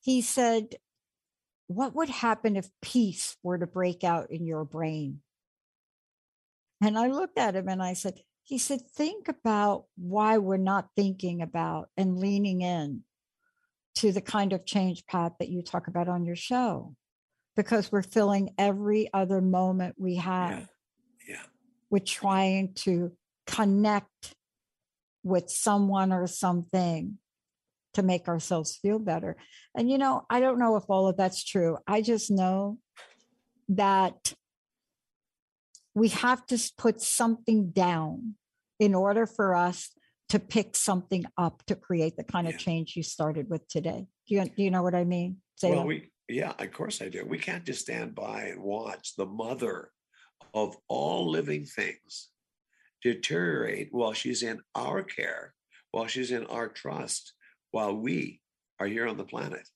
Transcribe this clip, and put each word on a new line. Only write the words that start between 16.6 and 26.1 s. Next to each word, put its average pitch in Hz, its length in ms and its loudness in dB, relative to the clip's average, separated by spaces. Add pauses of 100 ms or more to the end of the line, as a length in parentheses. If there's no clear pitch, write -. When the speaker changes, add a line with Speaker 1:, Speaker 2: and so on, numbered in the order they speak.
Speaker 1:
because 214 360 0
we're 202 120 2
filling 196 560 2
every 208 540 2
other 190 280 2
moment 185 560 2
we 180 200 -2
have 180 520 -2 (580)
Speaker 2:
Yeah. 92 100 -14
Yeah. - 60 -16 (460)
Speaker 1:
with 196 160 2
trying 190 680 0
to 175 420 0 (300)
connect 208 880 2 (880)
with 180 260 0
someone 196 600 2